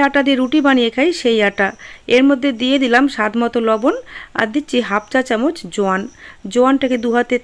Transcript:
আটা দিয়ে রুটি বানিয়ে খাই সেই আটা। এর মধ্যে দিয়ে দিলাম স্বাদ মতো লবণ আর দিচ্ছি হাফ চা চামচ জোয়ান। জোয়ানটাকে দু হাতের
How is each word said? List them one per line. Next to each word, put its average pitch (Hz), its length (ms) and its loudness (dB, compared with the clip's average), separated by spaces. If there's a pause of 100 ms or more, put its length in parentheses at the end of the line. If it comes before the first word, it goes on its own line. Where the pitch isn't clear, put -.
আটা 277 220 2
দিয়ে 262 160 2
রুটি 262 220 0
বানিয়ে 262 300 2
খাই 277 220 0
সেই 233 300 0
আটা। 202 260 0 (400)
এর 247 160 4
মধ্যে 277 280 2
দিয়ে 254 260 0
দিলাম 262 300 2
স্বাদ 214 280 -4
মতো 233 240 -2
লবণ 226 340 0 (400)
আর 220 160 -2
দিচ্ছি 285 300 -4
হাফ 202 300 -4
চা 262 120 0
চামচ 254 340 -2 (160)
জোয়ান। 196 300 -2 (440)
জোয়ানটাকে 254 520 2
দু 233 140 -2
হাতের 240 320 0